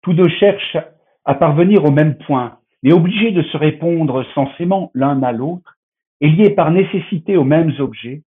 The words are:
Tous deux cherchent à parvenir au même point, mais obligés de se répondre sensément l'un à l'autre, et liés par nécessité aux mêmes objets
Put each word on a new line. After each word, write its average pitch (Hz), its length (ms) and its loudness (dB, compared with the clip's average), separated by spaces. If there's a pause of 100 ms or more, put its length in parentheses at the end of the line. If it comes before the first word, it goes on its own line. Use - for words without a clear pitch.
Tous 175 120 -2
deux 175 140 4
cherchent - 500 0 (460)
à 139 100 -2
parvenir 165 500 2
au 147 80 4
même 151 240 2
point, 123 400 -6 (260)
mais 143 120 4
obligés 202 380 0
de 170 100 0
se - 160 -8
répondre 151 640 -2 (100)
sensément 175 600 -4
l'un 135 280 0
à 123 100 -2
l'autre, 151 440 -10 (460)
et 147 60 4
liés 185 220 4
par 156 200 0
nécessité 190 680 -2
aux 147 80 2
mêmes 151 340 2
objets 127 540 -10